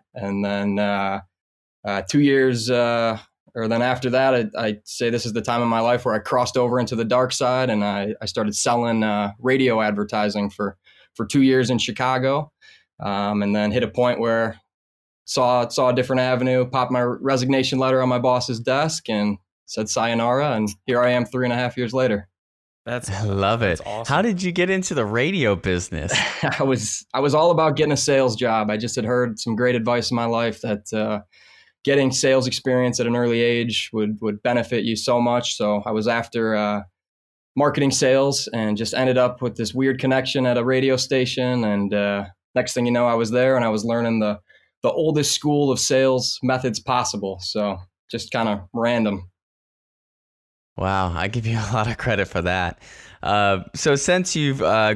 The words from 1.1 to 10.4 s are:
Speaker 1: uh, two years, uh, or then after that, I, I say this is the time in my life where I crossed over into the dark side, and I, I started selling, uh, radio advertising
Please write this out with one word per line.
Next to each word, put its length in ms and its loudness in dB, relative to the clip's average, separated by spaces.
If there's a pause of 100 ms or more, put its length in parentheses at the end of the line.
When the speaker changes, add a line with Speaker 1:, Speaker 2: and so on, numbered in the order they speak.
Speaker 1:
uh, 180 -4
two 180 0
years, 500 2
uh, 480 0 (380)
or 120 -2
then 140 0
after 280 0
that, 240 4
I, 320 -2
I 160 -4
say 280 -4
this 140 -2
is 80 -6
the 80 -4
time 220 -2
in 60 0
my 100 0
life 260 2
where 100 0
I 40 0
crossed 380 -2
over 240 2
into 160 -4
the 80 -2
dark 260 2
side, 400 0
and 140 0
I, 360 -4
I 60 -10
started 300 -4
selling, 480 0
uh, 340 0
radio 420 2
advertising 680 -2